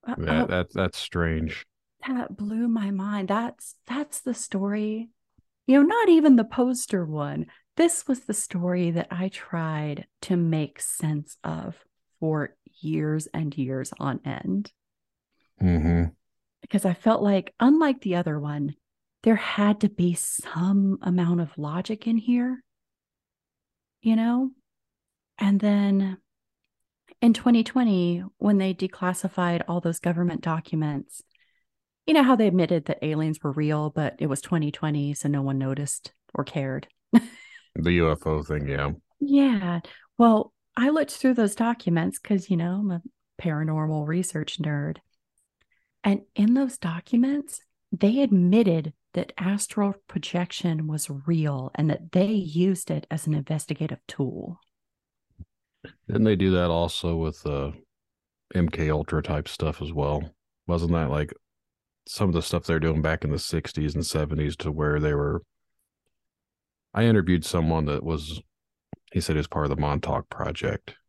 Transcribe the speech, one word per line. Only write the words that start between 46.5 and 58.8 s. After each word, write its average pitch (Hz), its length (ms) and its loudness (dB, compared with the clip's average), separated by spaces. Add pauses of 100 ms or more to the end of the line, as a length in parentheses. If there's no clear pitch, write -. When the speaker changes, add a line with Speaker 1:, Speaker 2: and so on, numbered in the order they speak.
Speaker 2:
those 262 240 0
documents, 240 840 -2 (280)
they 208 300 2
admitted 185 720 4 (220)
that - 240 -4
astral 202 560 -2 (120)
projection 165 800 -4
was 151 240 -4
real 143 640 -2
and 151 160 2
that - 220 -6
they 196 200 4
used 180 600 0
it 151 180 -6
as 156 160 -6
an 156 80 0
investigative 151 720 -4
tool. - 540 -6 (1500)
Speaker 1:
Didn't 110 180 0
they 107 120 4
do 95 160 4
that 87 180 4
also 85 460 0
with, 80 280 -4
uh, 71 280 -4 (840)
M 87 140 2
K 76 220 -2